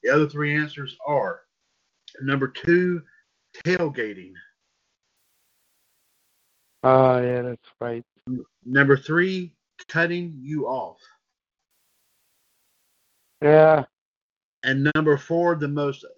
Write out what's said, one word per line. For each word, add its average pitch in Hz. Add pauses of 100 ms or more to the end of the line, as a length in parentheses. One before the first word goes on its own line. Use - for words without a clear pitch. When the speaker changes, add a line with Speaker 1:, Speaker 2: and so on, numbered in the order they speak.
Speaker 1:
The -
other 147
three 147
answers 147 (100)
are 117 (800)
number 135
two, 175 (640)
tailgating. 120 (2500)
Speaker 2:
Oh, 131
yeah, 123
that's 123 (180)
right. 120 (240)
Speaker 1:
N-, 127 (200)
number 139
three, 175 (340)
cutting 170
you 139
off. 123 (2500)
Speaker 2:
Yeah. 156 (800)
Speaker 1:
And 139
number 151
four, 170
the 147
most 143 (120)